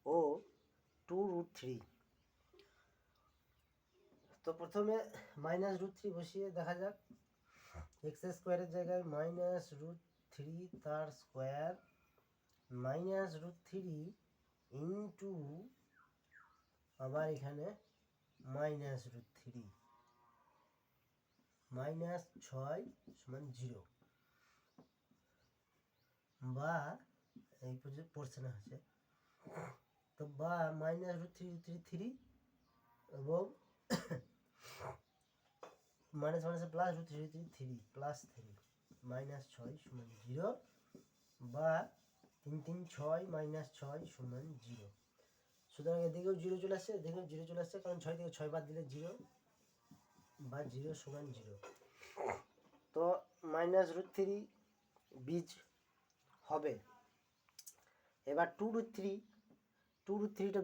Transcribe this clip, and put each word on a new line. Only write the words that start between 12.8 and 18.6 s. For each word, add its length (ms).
রুট 160
থ্রি 280
into 600
আবার 300
এখানে 360
মাইনাস 680